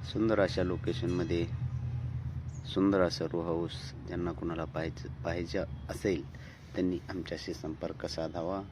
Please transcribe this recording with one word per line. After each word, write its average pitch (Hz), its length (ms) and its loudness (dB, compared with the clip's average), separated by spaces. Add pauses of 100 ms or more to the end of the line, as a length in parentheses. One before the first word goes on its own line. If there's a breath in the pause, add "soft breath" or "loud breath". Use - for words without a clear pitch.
(120)
सुंदर 107 280 6
अशा 92 220 6
लोकेशनमध्ये 87 840 2 (1300)
सुंदर 98 260 6
असं 85 240 4
रो 82 160 0
हाऊस 82 320 0 (340)
ज्यांना 87 260 -2
कुणाला 82 320 -2
पाहायचं, - 600 -6
पाहायचं 85 400 0 (240)
असेल 90 360 0 (500 loud breath)
त्यांनी 90 240 2 (120)
आमच्याशी 85 440 -4
संपर्क 80 520 -4
साधावा. 82 540 -2 (120)